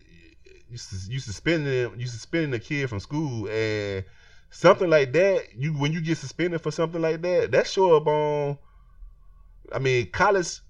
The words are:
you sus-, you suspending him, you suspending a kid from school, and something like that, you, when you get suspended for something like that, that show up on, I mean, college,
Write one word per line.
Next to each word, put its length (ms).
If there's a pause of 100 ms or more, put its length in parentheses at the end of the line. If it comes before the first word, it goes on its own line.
(680)
you 80
sus-, 320
you 100
suspending 540
him, 260
you 80
suspending 460
a 60
kid 300
from 100
school, 500
and 560 (460)
something 380
like 240
that, 420
you, 180
when 180
you 100
get 160
suspended 440
for 100
something 300
like 200
that, 300
that 160
show 300
up 100
on, 500 (1120)
I 80
mean, 320
college, 480 (100)